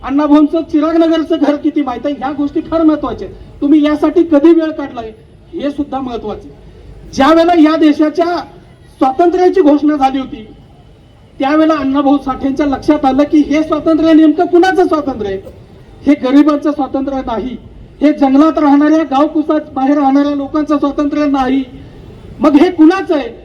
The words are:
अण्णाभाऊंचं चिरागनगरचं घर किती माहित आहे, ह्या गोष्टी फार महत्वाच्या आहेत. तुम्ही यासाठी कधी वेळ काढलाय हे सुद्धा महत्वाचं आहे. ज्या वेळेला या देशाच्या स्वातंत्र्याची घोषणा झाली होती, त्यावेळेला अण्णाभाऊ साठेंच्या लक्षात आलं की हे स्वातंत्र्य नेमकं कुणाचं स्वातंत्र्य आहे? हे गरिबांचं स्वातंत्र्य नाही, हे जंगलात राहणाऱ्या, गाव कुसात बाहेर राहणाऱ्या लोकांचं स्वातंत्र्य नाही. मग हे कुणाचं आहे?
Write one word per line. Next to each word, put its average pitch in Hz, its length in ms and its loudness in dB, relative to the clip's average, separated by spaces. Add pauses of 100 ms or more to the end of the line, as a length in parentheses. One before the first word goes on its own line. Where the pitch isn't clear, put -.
अण्णाभाऊंचं 294 580 2
चिरागनगरचं 330 800 0
घर 294 140 0
किती 294 260 -4
माहित 247 240 -8
आहे, 285 120 -4
ह्या 262 140 -6
गोष्टी 285 300 -4
फार 330 220 -2
महत्वाच्या 294 440 -2
आहेत. - 340 -16
तुम्ही 294 240 2
यासाठी 302 380 0
कधी 311 300 4
वेळ 320 180 0
काढलाय 247 400 -12 (420)
हे 294 180 -6
सुद्धा 277 280 -8
महत्वाचं 214 500 -10
आहे. - 640 -20
ज्या 277 200 2
वेळेला 330 280 2
या 311 140 4
देशाच्या 311 640 0 (600)
स्वातंत्र्याची 349 640 2
घोषणा 294 340 2
झाली 269 240 0
होती, 226 280 -12 (920)
त्यावेळेला 311 340 0
अण्णाभाऊ 277 440 0
साठेंच्या 269 480 -4
लक्षात 285 400 0
आलं 262 180 2
की 294 140 0
हे 294 260 0
स्वातंत्र्य 320 500 0
नेमकं 311 320 4
कुणाचं 370 420 2
स्वातंत्र्य 311 420 -4
आहे? - 340 -12 (420)
हे 277 80 4 (100)
गरिबांचं 285 480 2
स्वातंत्र्य 269 560 -6
नाही, 240 300 -8 (440)
हे 294 120 4
जंगलात 285 440 2
राहणाऱ्या, 302 460 2
गाव 277 240 0
कुसात 302 460 -4
बाहेर 269 240 0
राहणाऱ्या 285 380 0
लोकांचं 294 420 -2
स्वातंत्र्य 294 480 -2
नाही. 269 380 -2 (760)
मग 294 160 2
हे 339 160 6
कुणाचं 349 440 2
आहे? 254 120 -4 (180)